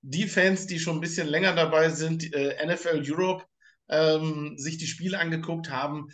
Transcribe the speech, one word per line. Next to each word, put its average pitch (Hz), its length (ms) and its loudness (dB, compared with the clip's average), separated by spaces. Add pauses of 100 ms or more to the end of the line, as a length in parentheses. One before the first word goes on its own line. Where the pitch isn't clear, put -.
die 147 260 -2
Fans, 190 380 4
die 170 120 -4
schon 165 180 -2
ein 156 40 -4
bisschen 165 280 -4
länger 175 260 2
dabei 160 340 4
sind, 160 460 -4
äh, 139 220 0
N 156 140 -4
F 175 140 -2
L 156 220 0
Europe, 185 380 0 (440)
ähm, 156 680 2
sich 160 200 -6
die 160 100 -8
Spiele 185 320 -4
angeguckt 165 500 -4
haben, 147 440 -6